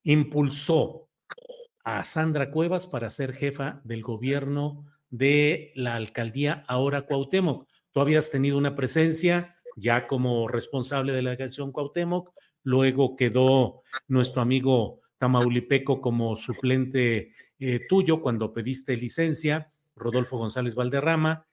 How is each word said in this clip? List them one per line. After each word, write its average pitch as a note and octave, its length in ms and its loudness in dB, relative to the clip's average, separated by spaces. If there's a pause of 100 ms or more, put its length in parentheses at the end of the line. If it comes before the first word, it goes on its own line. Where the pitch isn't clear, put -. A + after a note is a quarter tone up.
impulsó D3 1080 2 (720)
a A2 200 -4
Sandra D3+ 460 -2
Cuevas E3+ 380 -2
para A2+ 240 -6
ser C3 220 -6
jefa C#3 500 -6
del A2+ 180 -8
gobierno C#3 880 -4 (240)
de D3 640 2
la B2 200 -4
alcaldía, A#2+ 720 -4
ahora C#3 360 -2
Cuauhtémoc. C#3 640 -2 (240)
Tú C3+ 100 0
habías D3+ 300 2
tenido C#3 260 2
una C#3+ 180 0
presencia E3 800 2 (200)
ya A#2+ 320 0
como B2 400 0
responsable C3 680 -4
de C3 80 0
la B2+ 100 -2
delegación C3 400 -8
Cuauhtémoc, E3+ 600 -4 (320)
luego C3 520 4
quedó B2+ 680 4 (240)
nuestro B2+ 340 2
amigo B2+ 600 2 (180)
tamaulipeco B2+ 840 2
como A#2 340 0
suplente, B2+ 960 -2 (260)
eh, B2+ 280 -4
tuyo D#3+ 360 2
cuando A2 300 -2
pediste B2+ 440 -4
licencia, D#3 760 -2 (240)
Rodolfo A#2+ 420 -2
González A2+ 360 -4
Valderrama D#3 800 0